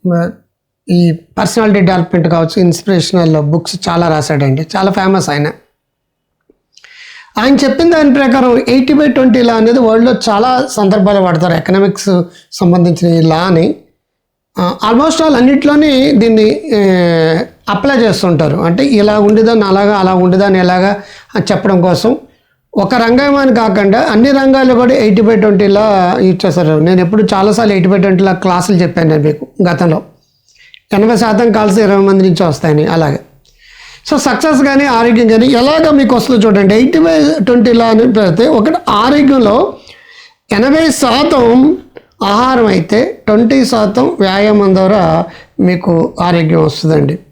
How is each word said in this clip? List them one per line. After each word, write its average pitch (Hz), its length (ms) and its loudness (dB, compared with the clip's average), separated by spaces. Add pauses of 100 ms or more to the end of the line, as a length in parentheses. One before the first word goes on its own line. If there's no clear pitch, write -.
(160)
ఆ, 170 140 -2 (600)
ఈ 175 240 2 (240)
పర్సనాలిటీ 208 420 0
డెవలప్‌మెంట్ 175 480 0
కావచ్చు, 165 320 -2
ఇన్స్పిరేషనల్ 170 800 0
బుక్స్ 160 340 -4 (140)
చాలా 170 180 -2
రాశాడండి. 151 600 -2 (100)
చాలా 190 140 -2
ఫేమస్ 190 380 -2
ఆయన. 147 180 -4 (1900)
ఆయన 262 160 2
చెప్పిన 285 360 0
దాని 294 220 2
ప్రకారం 254 440 2 (100)
ఎయిటీ 262 260 0
బై 294 140 2
ట్వంటీ 254 340 2
లా 233 120 0
అనేది 226 260 2
వరల్డ్‌లో 233 360 2 (140)
చాలా 254 420 -2
సందర్భాలు 202 480 0
వాడతారు, 175 340 -2
ఎకనామిక్స్ 190 680 -2 (320)
సంబంధించిన 175 600 0
ఈ 165 80 2
లాని. 165 540 0 (840)
ఆ, 185 160 -4 (140)
almost 311 360 0
all 294 100 2
అన్నిట్లోని 285 760 2
దీన్ని, 226 640 0
ఏ, 208 40 0 (880)
అప్లై 254 280 -2
చేస్తుంటారు. 175 600 0
అంటే 175 280 -2
ఇలా 214 340 0
ఉండేదాన్ని 214 460 2
అలాగా, 202 320 0
అలా 185 160 0
ఉండేదాన్ని 185 460 2
ఎలాగా 185 360 0 (400)
అని 208 160 -2
చెప్పడం 190 300 0
కోసం 185 360 0 (600)
ఒక 196 180 -2
రంగం 254 400 0
అని 269 200 0
కాకుండా 214 560 0
అన్ని 233 200 2
రంగాల్లో 269 440 2
కూడా 247 180 2
ఎయిటీ 214 280 0
బై 220 140 2
ట్వంటీ 202 320 2
లా 196 540 0
యూజ్ 185 240 0
చేస్తారు. 156 340 0
నేను 185 220 2
ఎప్పుడు 208 220 0 (100)
చాలాసార్లు 208 400 0
ఎయిటీ 185 160 0
బై 202 80 0
ట్వంటీ 190 260 0
లా 190 80 0
క్లాసులు 180 460 -2
చెప్పాను 165 320 0
నేను 151 140 0
మీకు 151 240 -4 (220)
గతంలో. 170 320 -2 (920)
ఎనభై 220 220 2
శాతం 226 360 0
కాల్స్ 214 280 0
ఇరవై 202 160 2
మంది 196 340 2
నుంచి 175 160 0
వస్తాయని 151 400 -2
అలాగే. 156 340 -2 (920)
So 302 60 0
సక్సెస్ 269 460 0
కానీ 277 220 0
ఆరోగ్యం 233 420 2
కానీ 226 200 2
ఎలాగ 285 420 2
మీకు 269 260 2
వస్తుందో 226 320 0
చూడండి. 202 280 2
ఎయిటీ 302 240 2
బై 311 340 2 (100)
ట్వంటీ 240 300 2
లా 233 120 2
అని 226 280 2
పెడితే 202 340 0
ఒకటి 311 280 0 (140)
ఆరోగ్యంలో 262 840 0 (800)
ఎనభై 277 400 0
శాతం 269 840 0 (460)
ఆహారం 233 420 0
అయితే 208 600 -2
ట్వంటీ 233 400 0
శాతం 226 540 -2
వ్యాయామం 202 560 0
ద్వారా 185 480 0 (360)
మీకు 175 640 -2
ఆరోగ్యం 170 420 0
వస్తుందండి. 156 560 -2 (120)